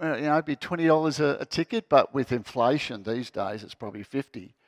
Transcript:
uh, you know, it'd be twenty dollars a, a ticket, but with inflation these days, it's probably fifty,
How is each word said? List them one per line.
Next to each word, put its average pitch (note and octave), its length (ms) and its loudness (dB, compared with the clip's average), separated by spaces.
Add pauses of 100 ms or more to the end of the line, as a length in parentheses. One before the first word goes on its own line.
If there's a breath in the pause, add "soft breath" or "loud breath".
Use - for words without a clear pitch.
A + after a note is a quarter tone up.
uh, D#3+ 140 -2
you B2 80 -4
know, D3+ 100 2
it'd D#3 120 2
be D3+ 100 -4
twenty E3 320 -2
dollars D#3 320 4
a, D3 200 2
a - 60 -8
ticket, - 440 -4
but C3+ 240 6
with C3 180 -2
inflation B2 720 0
these A2+ 260 -6
days, G#2 340 -6
it's - 120 -18
probably G#2 280 -12
fifty, A2 520 -8 (120)